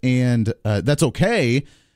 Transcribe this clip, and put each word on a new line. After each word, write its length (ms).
and, 500
uh, 180
that's 200
okay 640